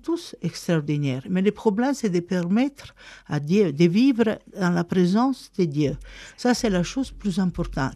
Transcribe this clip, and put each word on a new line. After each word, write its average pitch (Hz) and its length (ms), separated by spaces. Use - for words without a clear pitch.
tous 330 380
extraordinaire. 147 880
Mais 185 140
le 202 80
problème, 226 420
c'est 240 160
de 175 120
permettre 190 760
à 147 120
Dieu 175 340
de 156 100
vivre 220 540
dans 175 120
la 175 140
présence 190 760
de 185 80
Dieu. 147 320
Ça, 247 160
c'est 226 160
la 180 120
chose 262 280
plus 185 300
importante. 170 560